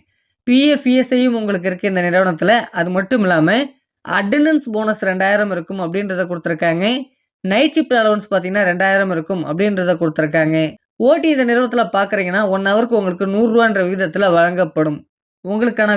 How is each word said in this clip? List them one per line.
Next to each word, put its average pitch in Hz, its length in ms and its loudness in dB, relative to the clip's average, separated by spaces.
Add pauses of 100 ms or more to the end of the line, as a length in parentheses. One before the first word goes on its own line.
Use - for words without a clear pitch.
(460)
பி 247 120 4 (100)
எஃப், 285 180 0
இ 247 100 4
எஸ் 254 160 0
ஐ 254 80 2
யும் 247 180 2
உங்களுக்கு 196 300 -4
இருக்கு 185 220 -4
இந்த 180 120 0
நிறுவனத்துல. 180 500 2 (180)
அது 180 200 -4
மட்டும் 196 340 0
இல்லாம, 175 340 2 (460)
அட்டெண்டன்ஸ் 294 680 0
போனஸ் 214 340 -2
ரெண்டாயிரம் 196 480 0
இருக்கும் 180 280 -6
அப்படின்றத 185 440 -4
கொடுத்துருக்காங்க. 170 640 -2 (580)
நைட் 233 300 0
ஷிஃப்ட் 254 240 0
அலவன்ஸ் 214 300 0
பார்த்தீங்கன்னா, 190 360 -2
ரெண்டாயிரம் 190 480 0
இருக்கும் 165 320 -4
அப்படின்றத 180 500 0
கொடுத்துருக்காங்க. 160 640 0 (400)
ஓ 233 200 2
டி 330 120 0
இந்த 269 160 0
நிறுவனத்துல 240 460 0
பார்க்குறீங்கன்னா, 196 580 -2
ஒன் 190 180 -2
ஹவருக்கு 226 320 2
உங்களுக்கு 185 280 -2
நூறு 214 240 2
ரூபான்ற 220 320 2
விகிதத்துல 190 500 0
வழங்கப்படும். 170 640 0 (480)
உங்களுக்கான 214 520 0